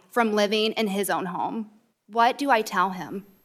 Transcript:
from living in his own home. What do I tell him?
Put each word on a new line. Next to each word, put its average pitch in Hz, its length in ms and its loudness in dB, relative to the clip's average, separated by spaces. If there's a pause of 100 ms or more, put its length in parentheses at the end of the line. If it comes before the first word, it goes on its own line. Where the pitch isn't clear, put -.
from 226 240 0
living 214 380 2
in 220 160 -2
his 196 200 -2
own 180 200 -2
home. 180 420 -6 (380)
What 233 320 2
do 285 100 -2
I 220 140 4
tell 190 260 0
him? 185 380 -10 (160)